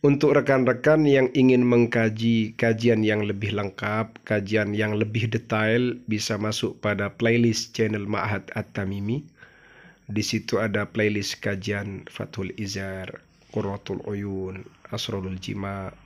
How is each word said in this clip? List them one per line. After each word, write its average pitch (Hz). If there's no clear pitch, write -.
Untuk 143
rekan-rekan 135
yang 131
ingin 127
mengkaji 113
kajian 113
yang 107
lebih 104
lengkap, 104
kajian 104
yang 107
lebih 107
detail, 113
bisa 107
masuk 107
pada 101
playlist 117
channel 107
Ma'had 104
At-Tamimi. 101
Di 104
situ -
ada 104
playlist 104
kajian 101
Fathul -
Izar, 98
Qurratul 98
Uyun, 95
Asrarul 95
Jima 98